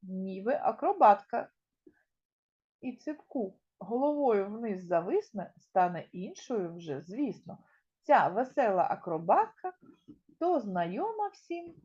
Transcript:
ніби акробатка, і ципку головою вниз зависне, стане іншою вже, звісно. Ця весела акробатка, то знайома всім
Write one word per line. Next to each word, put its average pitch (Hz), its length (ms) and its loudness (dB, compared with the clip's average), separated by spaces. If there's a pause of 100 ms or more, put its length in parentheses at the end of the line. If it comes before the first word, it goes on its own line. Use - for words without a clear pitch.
ніби 190 600 -4
акробатка, 269 880 4 (1300)
і 247 140 -8
ципку 254 600 -8 (240)
головою 247 680 0
вниз 208 380 -6
зависне, 180 720 -2
стане 175 540 0
іншою 190 640 -6
вже, 156 260 -8
звісно. 185 560 -6 (440)
Ця 226 260 6
весела 208 640 2
акробатка, 214 840 0 (640)
то 339 200 2
знайома 220 680 -4
всім 339 460 -12 (120)